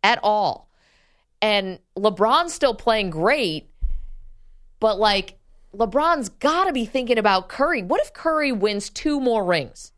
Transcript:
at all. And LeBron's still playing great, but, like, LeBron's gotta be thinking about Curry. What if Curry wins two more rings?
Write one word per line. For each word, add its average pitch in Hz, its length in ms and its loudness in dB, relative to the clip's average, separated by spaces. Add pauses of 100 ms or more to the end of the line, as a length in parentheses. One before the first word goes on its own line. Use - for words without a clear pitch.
at 220 220 4
all. 208 440 -2 (720)
And 196 380 0 (180)
LeBron's 220 560 2
still 254 220 0
playing 214 360 0
great, 175 600 0 (1080)
but, 214 180 2
like, 202 360 2 (400)
LeBron's 247 560 0
gotta 339 420 0
be 247 120 -2
thinking 240 340 0
about 190 300 2
Curry. 285 340 -2
What 269 180 0
if 605 120 -6
Curry 311 400 -2
wins 202 380 -2
two 294 300 -2
more 226 240 0
rings? 165 540 -2